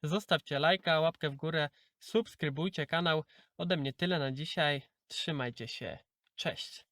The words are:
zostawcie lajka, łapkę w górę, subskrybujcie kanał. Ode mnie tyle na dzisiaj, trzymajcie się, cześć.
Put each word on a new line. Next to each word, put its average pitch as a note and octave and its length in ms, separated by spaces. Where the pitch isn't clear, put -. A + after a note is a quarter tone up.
zostawcie D#3 560
lajka, E3 400
łapkę D#3+ 300
w C#3 60
górę, D#3 340
subskrybujcie E3 840
kanał. E3 380
Ode F3 200
mnie C3+ 160
tyle F3 260
na C3+ 120
dzisiaj, D3 500
trzymajcie B2 600
się, - 320
cześć. - 560